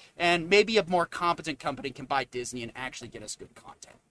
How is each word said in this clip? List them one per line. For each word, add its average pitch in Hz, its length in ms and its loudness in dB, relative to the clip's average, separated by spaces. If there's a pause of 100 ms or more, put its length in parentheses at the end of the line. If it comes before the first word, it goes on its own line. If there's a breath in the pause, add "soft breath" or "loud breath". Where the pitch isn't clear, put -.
(180 soft breath)
and 175 320 2
maybe 214 260 6
a 196 100 4
more 175 200 2
competent 165 520 -2
company 135 320 -4
can 135 140 -12
buy 135 200 0
Disney 123 380 -6
and 113 140 -10
actually 123 320 -10
get 107 140 -14
us 107 140 -12
good - 180 -18
content. - 420 -20 (140)